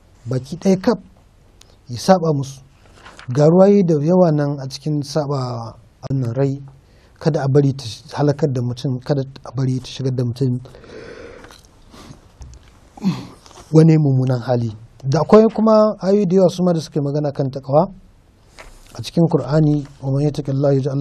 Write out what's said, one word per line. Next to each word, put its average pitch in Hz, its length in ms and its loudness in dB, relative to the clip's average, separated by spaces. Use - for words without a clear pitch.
Baki 127 280 -6
ɗaya 190 260 2
kaf 226 160 0
ya 120 100 -10
saɓa 165 360 2
musu. 139 260 -6
Ga 147 160 4
ruwaye 196 380 6
da 165 160 2
yawa 175 300 4
nan 147 280 -2
a 135 80 -10
cikin 147 340 -6
saɓa 131 720 -6
wannan 131 240 -4
rai, 135 260 -2
kada 156 240 -2
a 139 40 -2
bari 139 280 2
ta - 80 -14
halakar 147 360 0
da 127 100 -4
mutum, 123 420 -6
kada 139 180 -4
a - 80 -16
bari 131 260 -2
ta - 80 -12
shigar 131 300 -6
da 127 80 -2
mutum 123 340 -2
wani 160 260 6
mummunan 131 420 0
hali. 117 320 -4
Da 135 160 -2
akwai 214 340 6
kuma 214 460 2
ayoyi 202 260 0
da 175 100 0
yawa 190 140 6
su 185 140 -4
ma 180 80 2
da 160 80 -2
suke 147 200 -6
magana 143 320 -4
kan 139 180 -4
takawa 139 420 0
a 117 60 -10
cikin 165 260 0
Qur'ani, 147 580 0
"ومن 135 260 -2
يتق 147 220 -6
الله 139 220 0
يجعل 135 280 -2